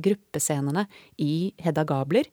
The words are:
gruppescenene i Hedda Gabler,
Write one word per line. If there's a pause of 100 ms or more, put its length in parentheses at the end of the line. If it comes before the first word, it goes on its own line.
gruppescenene (340)
i
Hedda
Gabler,